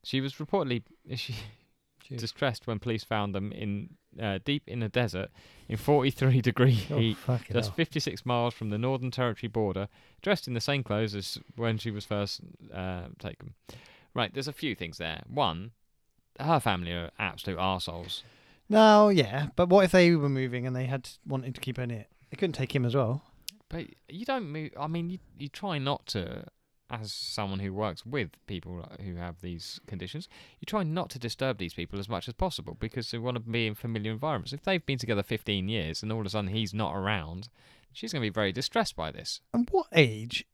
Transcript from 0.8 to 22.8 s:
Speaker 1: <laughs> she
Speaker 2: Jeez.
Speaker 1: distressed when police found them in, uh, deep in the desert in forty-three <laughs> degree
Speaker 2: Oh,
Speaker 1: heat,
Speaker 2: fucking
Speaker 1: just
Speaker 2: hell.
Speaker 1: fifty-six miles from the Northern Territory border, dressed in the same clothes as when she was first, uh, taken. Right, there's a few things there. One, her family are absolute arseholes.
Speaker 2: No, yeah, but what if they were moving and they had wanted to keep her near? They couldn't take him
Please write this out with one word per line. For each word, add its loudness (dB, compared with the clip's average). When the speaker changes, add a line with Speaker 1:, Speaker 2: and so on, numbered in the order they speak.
Speaker 1:
<laughs> -12
she -6
Speaker 2:
Jeez. -8
Speaker 1:
distressed -2
when -2
police -2
found 0
them -2
in, -4
uh, -2
deep 0
in -6
the 0
desert 0
in -2
forty-three 4
<laughs> -2
degree 6
Speaker 2:
Oh, 2
Speaker 1:
heat, 2
Speaker 2:
fucking -2
Speaker 1:
just 2
Speaker 2:
hell. -6
Speaker 1:
fifty-six -2
miles 2
from -6
the -2
Northern -2
Territory -2
border, 0
dressed 0
in -4
the 0
same 0
clothes 0
as -6
when 0
she -6
was -8
first, -2
uh, -6
taken. -12
Right, -2
there's -4
a -8
few -4
things -8
there. -4
One, 0
her 4
family 0
are -4
absolute -4
arseholes. -2
Speaker 2:
No, 10
yeah, 4
but 4
what 10
if 4
they 10
were 2
moving -2
and -2
they -2
had -4
wanted -4
to -12
keep -6
her -2
near? -6
They -12
couldn't 0
take -2
him 4